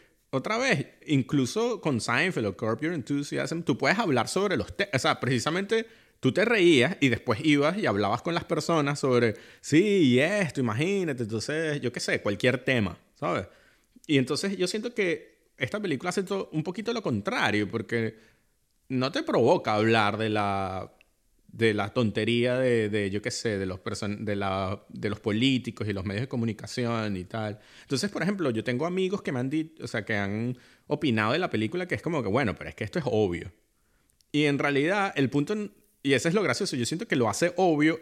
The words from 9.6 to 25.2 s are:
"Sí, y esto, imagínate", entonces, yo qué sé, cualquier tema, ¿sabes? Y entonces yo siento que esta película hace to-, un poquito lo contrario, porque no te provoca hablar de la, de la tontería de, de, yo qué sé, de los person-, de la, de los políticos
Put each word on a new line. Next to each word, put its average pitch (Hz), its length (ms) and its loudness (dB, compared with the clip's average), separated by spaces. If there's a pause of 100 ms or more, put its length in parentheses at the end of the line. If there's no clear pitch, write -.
"Sí, - 220 4
y 165 360 6
esto, 165 400 0
imagínate", 139 640 -2
entonces, 147 580 -4
yo 120 120 -2
qué - 60 -8
sé, 147 220 -2
cualquier 123 420 0
tema, 113 340 0 (180)
¿sabes? 147 320 -4 (600)
Y 147 100 4
entonces 151 400 0
yo 180 100 0
siento 220 260 -6
que - 640 -4
esta 151 220 -4
película 175 300 -4
hace 190 140 -2
to-, 190 280 -6
un 156 120 -2
poquito 208 300 -6
lo 233 80 -4
contrario, 110 680 0
porque 113 480 -4 (720)
no 131 220 0
te 311 120 -4
provoca 151 520 2
hablar 107 420 4
de 110 120 -2
la, 98 640 -2 (560)
de 110 260 2
la 104 200 -2
tontería 120 640 0
de, 120 300 2
de, 101 200 0
yo 98 120 -4
qué 117 100 -6
sé, 107 260 -4
de 95 80 -2
los 92 140 -6
person-, 104 460 -6
de 104 100 -2
la, 98 540 -4
de - 200 -6
los 104 100 -6
políticos 113 680 0